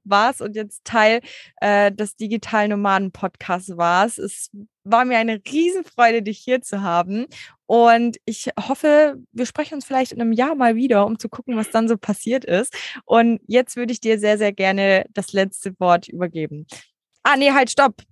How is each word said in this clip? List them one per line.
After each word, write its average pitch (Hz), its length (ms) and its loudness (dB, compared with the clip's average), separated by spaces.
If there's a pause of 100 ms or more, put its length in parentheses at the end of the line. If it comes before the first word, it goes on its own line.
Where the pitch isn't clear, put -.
warst 208 360 0
und 208 160 -8
jetzt 214 280 -10
Teil, 226 360 2 (400)
äh, 202 320 2
des 208 240 -8
Digital 214 520 -2
Nomaden 202 440 0
Podcasts 185 640 -8
warst. 180 440 0
Es - 300 -12 (340)
war 226 200 2
mir 247 140 0
eine 226 220 -2 (100)
Riesenfreude, 285 720 0
dich 196 160 -8
hier 247 240 -2
zu 196 200 -8
haben. 185 440 -2 (400)
Und 233 580 4
ich - 260 -8 (180)
hoffe, 294 480 2 (160)
wir 233 140 -4
sprechen - 280 -8
uns 277 100 -12
vielleicht 262 280 -2
in 233 80 -8
einem 226 120 0
Jahr 262 220 0
mal 240 220 2
wieder, 226 300 2
um 220 120 -4
zu 220 100 -10
gucken, 247 280 -8
was 220 140 -4
dann 226 180 0
so 226 80 2
passiert 233 480 -4
ist. 190 320 -2 (280)
Und 233 440 2
jetzt 247 280 0
würde 240 160 -4
ich 226 80 -8
dir 220 200 0
sehr, 208 180 2
sehr 208 140 0
gerne 196 600 0
das - 200 -8
letzte 196 480 -4
Wort 175 280 2
übergeben. 160 580 -8 (580)
Ah, 277 120 4
nee, 277 140 4
halt, 269 200 4
stopp. 277 420 2